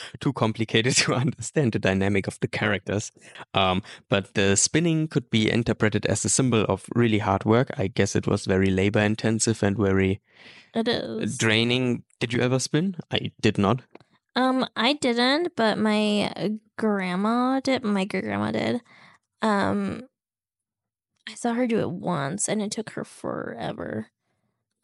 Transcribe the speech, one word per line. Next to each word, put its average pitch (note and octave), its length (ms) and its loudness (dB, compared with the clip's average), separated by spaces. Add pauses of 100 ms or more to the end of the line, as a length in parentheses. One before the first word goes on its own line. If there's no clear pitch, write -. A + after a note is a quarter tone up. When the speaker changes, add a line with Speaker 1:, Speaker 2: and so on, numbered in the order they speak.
(200)
Speaker 1:
too C#3+ 140 0
complicated A2+ 640 0
<laughs> - 100 2
to C3+ 100 0
understand B2+ 560 0
the G#2 80 0
dynamic G2 480 2
of - 120 -8
the G2 80 -2
characters. G#2 640 -2 (440)
Um, F#2+ 260 2 (280)
but G2 260 0
the G#2+ 200 4
spinning D#3+ 520 2
could - 240 -2
be A2 180 2
interpreted G#2+ 560 0
as - 180 0
a A2 60 0
symbol A2+ 400 2
of F#2+ 240 -2
really A#2 260 4
hard G2 260 0
work. A#2 340 4
I G2+ 80 0
guess - 280 0
it G#2 120 0
was - 180 0
very G2 240 2
labor G2+ 300 2
intensive A2 640 0
and G2 120 2
very F#2+ 460 2 (540)
Speaker 2:
It A3+ 120 -2
is. E3 500 -4
Speaker 1:
draining. A#2+ 680 2 (160)
Did B2 140 -4
you A#2+ 80 0
ever B2+ 180 2
spin? F3 380 -2 (120)
I - 220 -4 (100)
did G#2+ 160 2
not. G#2 240 2 (540)
Speaker 2:
Um, B3+ 400 0
I A#3 180 0
didn't, C#4 640 0
but A3 240 2
my, G#3+ 560 0
uh, F#3+ 140 -4 (280)
grandma G#3+ 840 0
did. C4 240 -2
My G3+ 220 0
great-grandma - 460 -4
did. A#3 300 -2 (600)
Um, G3+ 640 -2 (1200)
I - 60 -16
saw A#3 200 -4
her B3 120 0
do A3+ 140 0
it G#2 120 -2
once, E3+ 560 -4
and G#3+ 140 -2
it G#3 100 -6
took - 200 -10
her - 120 -8
forever. - 1040 -10 (760)